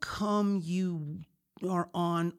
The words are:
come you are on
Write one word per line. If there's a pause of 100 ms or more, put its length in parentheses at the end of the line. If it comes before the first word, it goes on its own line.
come
you (480)
are
on